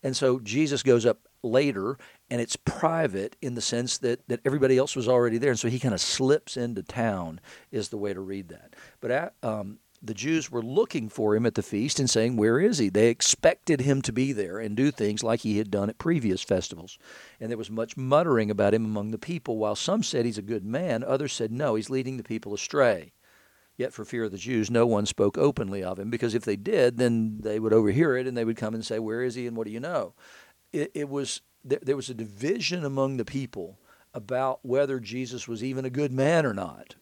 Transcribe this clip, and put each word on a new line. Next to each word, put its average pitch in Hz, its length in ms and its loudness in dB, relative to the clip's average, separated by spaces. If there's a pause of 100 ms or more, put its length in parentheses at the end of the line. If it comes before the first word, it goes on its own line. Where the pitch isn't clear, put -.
And 131 120 -2
so 131 220 4
Jesus 131 460 0
goes 120 200 6
up 117 240 2 (140)
later, 123 560 2 (320)
and 120 120 -4
it's - 160 -4
private 139 840 -2
in 123 140 -6
the 113 60 -6
sense 120 360 -2
that, 120 300 -2
that 120 180 -4
everybody 131 320 4
else 135 180 0
was 120 120 -2
already 120 320 4
there. 139 100 2
And 120 100 2
so 123 80 0
he 123 120 0
kinda 117 180 0
slips - 600 0
into 120 260 -4
town 92 580 -4 (300)
is 107 180 -4
the 113 80 -8
way 101 160 -4
to 92 80 -8
read 95 280 -8
that. - 260 -20 (260)
But 123 80 -6
at, 143 320 -2
um, 107 380 -6 (240)
the 113 100 -8
Jews 143 380 -2
were 120 100 -4
looking 131 480 -2
for 107 260 2
him 117 120 4
at 107 80 0
the 104 80 -2
feast 113 360 -2
and 135 80 2
saying, 117 280 2
"Where 113 240 6
is 202 180 2
he?" 110 120 2
They 104 200 6
expected - 720 2
him 135 220 4
to 120 100 -4
be 131 200 2
there 98 260 -4
and 107 160 -4
do 139 160 4
things 107 320 -2
like 113 160 2
he 104 180 0
had 104 140 0
done 101 180 2
at - 80 -8
previous 123 460 0
festivals. 90 560 -2 (400)
And 113 100 -8
there 117 80 -4
was 107 140 -10
much 113 260 -6
muttering 131 540 2
about 101 240 4
him 113 100 2
among 107 240 -4
the 110 80 -6
people, 151 400 -6
while 104 180 0
some 208 280 0
said, 120 220 0
"He's 110 120 -2
a 101 60 -8
good 104 200 -6
man," 123 400 -4
others 135 300 -2
said, 113 180 -4
"No, 127 220 -2
he's 110 160 -4
leading 131 280 -4
the 110 60 -10
people 107 300 -8
astray." 104 600 2 (640)
Yet 127 160 -4
for 107 120 -12
fear 117 200 -4
of 101 60 -4
the 98 60 -10
Jews, 110 320 -2
no 117 160 4
one 107 220 2
spoke - 320 2
openly 101 440 0
of 92 140 -6
him, 101 140 -6
because 117 240 -2
if 110 100 -2
they 101 120 -2
did, 123 400 2
then 113 440 0
they 107 180 -2
would 110 140 2
overhear 117 420 6
it 127 120 -2
and 123 100 -4
they 117 80 0
would 113 120 -2
come 123 180 -4
and 113 100 -8
say, 113 140 -4
"Where 113 240 -4
is 127 100 -4
he 120 140 -8
and 117 100 -8
what 113 80 -4
do 107 80 -10
you 113 60 -8
know?" 135 340 -4 (580)
It, 147 220 -4
it 147 160 -6
was, 139 320 -6 (220)
there, 131 180 -2
there 143 140 0
was 131 160 -8
a - 20 -8
division 127 720 -4
among 135 320 0
the 113 80 -2
people 101 540 -8 (340)
about 127 480 -4
whether 135 380 0
Jesus 120 480 -8
was 113 160 -6
even 131 200 -4
a 131 60 -4
good 135 220 0
man 147 340 4
or 113 80 0
not. 92 480 -8